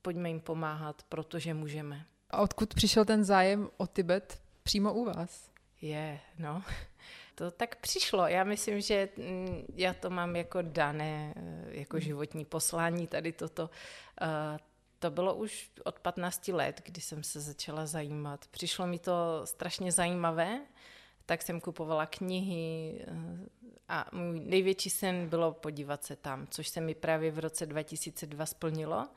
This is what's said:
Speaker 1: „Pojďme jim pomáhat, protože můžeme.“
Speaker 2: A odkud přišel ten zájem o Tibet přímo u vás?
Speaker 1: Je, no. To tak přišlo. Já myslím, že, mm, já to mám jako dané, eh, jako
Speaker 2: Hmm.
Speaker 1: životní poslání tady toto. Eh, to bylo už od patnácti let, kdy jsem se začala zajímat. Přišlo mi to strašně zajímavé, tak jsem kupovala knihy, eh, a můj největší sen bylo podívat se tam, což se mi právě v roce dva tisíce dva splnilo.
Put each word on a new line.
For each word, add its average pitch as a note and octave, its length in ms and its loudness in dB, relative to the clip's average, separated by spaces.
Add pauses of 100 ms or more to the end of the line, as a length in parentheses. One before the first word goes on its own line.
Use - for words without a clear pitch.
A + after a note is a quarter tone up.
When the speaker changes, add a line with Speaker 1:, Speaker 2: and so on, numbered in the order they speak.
Speaker 1:
„Pojďme F3 280 -2
jim D#3+ 100 -4
pomáhat, D#3 680 -4
protože D#3+ 440 -4
můžeme.“ D3+ 520 -6 (240)
Speaker 2:
A - 120 2
odkud - 320 2
přišel G#3+ 320 8
ten G#3+ 180 6
zájem G3 540 6
o F3+ 100 0
Tibet F3+ 540 2 (220)
přímo G3+ 300 4
u A#3 120 2
vás? F3 440 -6 (320)
Speaker 1:
Je, D3+ 380 -4 (200)
no. E3 240 -4 (720)
To F3 160 -4
tak A#3 240 -2
přišlo. - 520 2
Já F3+ 160 6
myslím, G#3 380 2
že, G3 360 4
mm, F#3 480 -4 (100)
já F#3 180 2
to F3+ 160 -6
mám F3 260 0
jako E3+ 260 0
dané, D3+ 760 0
eh, E3 280 -10 (140)
jako D3+ 180 -6
Speaker 2:
Hmm. F3+ 40 0
Speaker 1:
životní D3+ 440 -4
poslání E3+ 600 0
tady D#3+ 240 -2
toto. D#3+ 380 -4 (520)
Eh, D3+ 380 -2 (400)
to E3 120 0
bylo F3 240 2
už - 360 -6 (120)
od - 160 -6
patnácti F3+ 540 -2
let, C#3+ 320 0
kdy F3 160 -12
jsem D3+ 220 -8
se - 160 -6
začala D3+ 460 -6
zajímat. D3 640 -4
Přišlo F3+ 400 -2
mi F3 120 -2
to E3+ 460 2
strašně F3+ 460 -4
zajímavé, F3 680 2 (640)
tak E3 160 0
jsem E3+ 200 -4
kupovala D#3+ 440 0
knihy, E3 1040 -2
eh, E3+ 60 -10 (720)
a E3+ 240 -2
můj F3 280 -4
největší F#3+ 500 4
sen F3+ 400 0
bylo E3 220 4
podívat D3 520 -6
se C#3+ 120 -8
tam, C#3 320 -8
což - 200 -6
se E3+ 140 -4
mi D#3+ 140 0
právě D#3+ 360 2
v D#3 80 -4
roce D#3+ 260 -2
dva D3+ 180 -2
tisíce D#3 420 -8
dva D3+ 200 -4
splnilo. D#3+ 720 -2